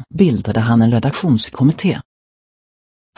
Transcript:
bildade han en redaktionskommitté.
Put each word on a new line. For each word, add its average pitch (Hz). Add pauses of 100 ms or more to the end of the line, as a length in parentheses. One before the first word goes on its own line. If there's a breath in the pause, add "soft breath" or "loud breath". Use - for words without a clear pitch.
(160)
bildade 117
han 117
en 113
redaktionskommitté. 135 (1200)